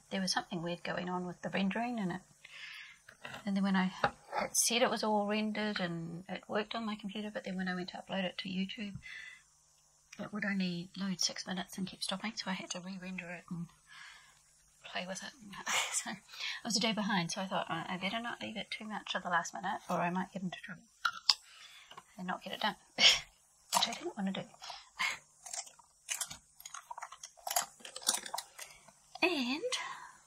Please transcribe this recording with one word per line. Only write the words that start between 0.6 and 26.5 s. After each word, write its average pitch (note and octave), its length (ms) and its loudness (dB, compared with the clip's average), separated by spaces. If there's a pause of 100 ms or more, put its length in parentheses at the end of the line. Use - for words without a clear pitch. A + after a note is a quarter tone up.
weird E3+ 220 -2
going F3+ 240 -2
on F3+ 180 0
with F3 160 -6
the F#3 80 -2
rendering, A3 520 2
and F3 100 2
it, F3 100 -4 (1200)
and G3 100 2
then G3 80 6
when F#3+ 140 6
I, F#3 160 6 (480)
it - 160 -2
said A#3 240 6
it A#3 80 8
was A3+ 160 2
all G#3+ 200 6
rendered G#3+ 540 2
and E3+ 480 -2
it F#3 220 -6
worked G#3+ 260 0
on A3+ 100 -2
my G#3+ 100 0
computer, G#3+ 360 -4
but G#3 140 -6
then F#3+ 100 -2
when F#3 140 0
I F3+ 60 0
went F3+ 160 -2
to G3+ 60 -10
upload F#3 280 -2
it F3+ 140 -4
to F#3+ 100 -6
YouTube, F#3+ 480 -2 (1200)
it - 140 -6
would G#3 100 0
only F#3 540 2
load F#3+ 240 0
six - 260 0
minutes F#3+ 300 -4
and F#3+ 100 -2
kept - 160 -8
stopping, G3 320 -2
so - 160 -4
I F#3+ 40 2
had - 160 -8
to F3+ 100 -4
re-render F3+ 500 -6
it E3+ 180 -10
and E3+ 180 -4 (1160)
play F#3+ 240 -6
with F#3+ 160 -4
it. F#3+ 80 -8 (340)
<laughs> - 80 0 (200)
So - 180 -2
I A3 60 -6 (480)
was A3 100 2
a G3 60 4
day A3+ 100 6
behind, G3 400 2
so G3+ 100 -2
I F#3+ 60 0
thought, F#3+ 220 0
"Oh, E3 180 0
I G3 100 -2
better G3 220 0
not A#3 220 -4
leave G#3+ 160 -6
it F#3+ 120 -6
too - 160 -6
much G#3+ 300 -4
at F#3+ 80 0
the F3+ 60 -4
last F3 240 2
minute F#3 260 -2 (100)
or E3+ 120 2
I F3 80 4
might F#3 240 0
get F#3+ 100 -4
into F3+ 180 -4
trouble - 220 -12 (1300)
and F#3 100 -6
not - 160 -2
get G3 100 -8
it - 60 -4
done," G#3 160 4 (100)
<laughs> - 120 -20
which - 880 4
I A#3 60 -2
didn't E4+ 240 -6
wanna G3 160 2
do. F#3+ 80 -2 (4000)